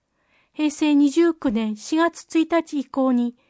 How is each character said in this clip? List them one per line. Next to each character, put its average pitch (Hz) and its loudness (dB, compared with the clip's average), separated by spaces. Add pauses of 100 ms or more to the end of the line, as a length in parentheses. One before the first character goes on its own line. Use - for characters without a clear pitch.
(540)
平 302 -2
成 302 0
二 285 4
十 330 2
九 294 -4
年 214 -2
四 311 -6
月 330 -2
一 320 0
日 320 -4
以 254 -4
降 262 -2
に 240 0 (140)